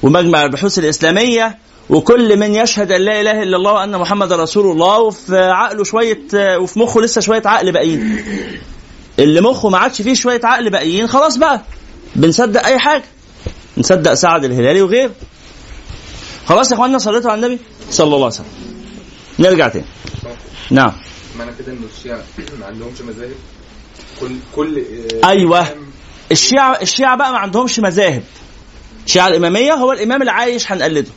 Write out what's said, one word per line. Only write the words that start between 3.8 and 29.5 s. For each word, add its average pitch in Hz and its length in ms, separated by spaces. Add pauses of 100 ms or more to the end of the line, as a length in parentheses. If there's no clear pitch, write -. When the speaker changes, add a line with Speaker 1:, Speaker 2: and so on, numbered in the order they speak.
Speaker 1:
محمد 180 360
رسول 180 380
الله، 180 280
وفي 202 380
عقله 185 460
شوية، 220 340 (400)
وفي 185 220
مخه 233 220
لسه 233 200
شوية 214 240
عقل 196 260
باقيين. 170 520 (960)
اللي 151 220
مخه 226 280
ما 185 80
عادش 233 240
فيه 240 120
شوية 247 300
عقل 233 260
باقيين 185 380
خلاص 269 300
بقى 285 240 (540)
بنصدق 202 500
أي 262 140
حاجة، 294 240 (760)
نصدق 151 360
سعد 165 320
الهلالي 127 360
وغيره. 226 300 (1300)
خلاص 208 260
يا 240 40
إخوانا، 254 220
صليتوا 233 340
على 220 140
النبي 247 160 (300)
صلى - 140
الله 147 120
عليه 135 100
وسلم. - 180 (960)
نرجع 165 280
تاني. 82 180 (840)
نعم. 131 200 (480)
Speaker 2:
معنى 120 200
كده 127 120
إن 120 100 (160)
الشيعة 120 220 (400)
ما 101 60
عندهمش 113 360
مذاهب؟ 120 300 (880)
كل، 127 160 (200)
كل، 151 280 (400)
آه، 180 60
Speaker 1:
أيوة. 175 300
Speaker 2:
إمام - 260 (460)
Speaker 1:
الشيعة، 262 500
الشيعة 254 360
بقى 262 140
ما 247 60
عندهمش 208 420
مذاهب. 180 440 (840)
الشيعة 180 220
الإمامية 185 460